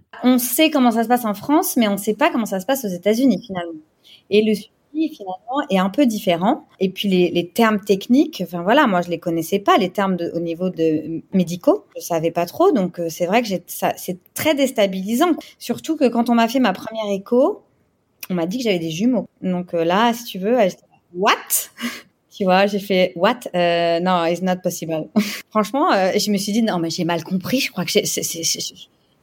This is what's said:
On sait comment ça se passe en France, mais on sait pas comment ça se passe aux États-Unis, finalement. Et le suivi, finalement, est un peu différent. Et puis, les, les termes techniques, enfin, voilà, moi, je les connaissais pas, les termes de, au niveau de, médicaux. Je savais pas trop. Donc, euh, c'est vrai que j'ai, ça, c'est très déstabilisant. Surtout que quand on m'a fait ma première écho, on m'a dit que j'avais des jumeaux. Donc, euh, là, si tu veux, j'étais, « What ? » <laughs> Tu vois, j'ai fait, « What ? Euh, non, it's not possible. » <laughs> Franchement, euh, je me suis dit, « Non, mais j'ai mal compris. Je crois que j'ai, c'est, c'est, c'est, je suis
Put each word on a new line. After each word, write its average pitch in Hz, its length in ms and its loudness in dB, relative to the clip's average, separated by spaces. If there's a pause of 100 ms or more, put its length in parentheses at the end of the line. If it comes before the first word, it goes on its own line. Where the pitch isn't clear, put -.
(240)
On 254 140 4
sait 311 320 2
comment 254 220 4
ça 226 100 2
se 220 60 -2
passe 240 180 2
en 208 80 -2
France, 294 420 0
mais 233 120 4
on 202 100 0
sait 208 160 -2
pas 294 160 2
comment 254 160 -2
ça 190 140 -4
se 185 80 -10
passe 262 180 -2
aux 202 40 -4
États-Unis, 214 540 2
finalement. 170 360 -10 (500)
Et 214 140 4
le 220 100 2
suivi, - 600 -6
finalement, 220 560 -6
est 190 80 2
un 190 100 0
peu 285 160 2
différent. 202 600 0 (120)
Et 190 100 0
puis, 185 180 -6
les, 180 240 4
les 175 180 -2
termes 214 300 2
techniques, 220 680 0
enfin, 175 160 -8
voilà, 254 240 4
moi, 185 160 2
je 170 80 -4
les 170 80 -2
connaissais 165 400 -2
pas, 330 200 4
les 190 120 2
termes 190 260 0
de, 170 200 -4
au 170 40 -4
niveau 170 300 -4
de, 160 540 -2 (100)
médicaux. 180 520 0 (100)
Je 165 80 -12
savais 165 260 -2
pas 170 160 -2
trop. 359 260 2
Donc, 185 280 0
euh, 170 100 -6
c'est 170 160 -6
vrai 202 160 2
que 240 60 -4
j'ai, 180 180 -4
ça, - 320 -4
c'est 185 220 -10 (160)
très 311 180 0
déstabilisant. 233 800 0 (260)
Surtout 240 400 -6
que 269 100 4
quand 233 220 0
on 240 60 4
m'a 226 120 4
fait 247 120 0
ma 214 140 2
première 214 380 -8
écho, 240 520 0 (680)
on 185 60 -2
m'a 170 100 0
dit 202 140 -4
que 240 60 -4
j'avais 196 120 2
des 165 140 -4
jumeaux. 208 360 0 (140)
Donc, 180 320 -4
euh, 170 100 0
là, 208 300 2
si 233 120 -12
tu - 120 -10
veux, 214 220 0
j'étais, « 185 240 0 (320)
What ? » 196 160 2 (460)
<laughs> 240 100 -6 (500)
Tu 208 60 -4
vois, 185 240 4
j'ai 202 100 -2
fait, « 190 380 0
What ? 220 240 0 (160)
Euh, 170 440 2
non, 180 260 2
it's 175 180 -2
not 185 180 0
possible. » 165 320 -4 (220)
<laughs> - 340 -2
Franchement, 262 420 0
euh, 190 280 2
je 208 100 -2
me 202 80 2
suis 196 140 -4
dit, « 226 100 0
Non, 196 160 0
mais 165 140 -2
j'ai 180 120 -4
mal 165 200 -2
compris. 190 360 -2
Je - 120 -4
crois 180 120 -4
que 160 60 -8
j'ai, - 160 2
c'est, - 160 -4
c'est, 165 220 -6
c'est, - 160 -2
je - 160 -10
suis - 120 -20 (360)